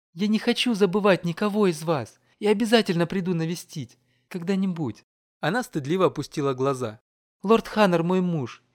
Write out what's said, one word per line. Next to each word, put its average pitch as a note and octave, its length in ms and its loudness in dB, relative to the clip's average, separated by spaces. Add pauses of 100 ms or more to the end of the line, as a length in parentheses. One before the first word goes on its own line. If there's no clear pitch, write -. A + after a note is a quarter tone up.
(140)
"Я F#3+ 140 -2
не G#3+ 100 2
хочу A#3+ 360 0
забывать F#3+ 500 2
никого G3+ 420 0
из E3 160 -2
вас. D#3 360 -4 (200)
Я G#3 120 2
обязательно G#3 560 2
приду F#3 280 -2
навестить. D#3+ 640 -6 (300)
Когда-нибудь". F3 760 -4 (360)
Она G3+ 220 -2
стыдливо E3 440 0
опустила C#3 480 -4
глаза. B2+ 460 -2 (420)
"Лорд A3 260 2
Ханнер F3+ 340 2
мой F#3 180 0
муж, E3 420 -4 (120)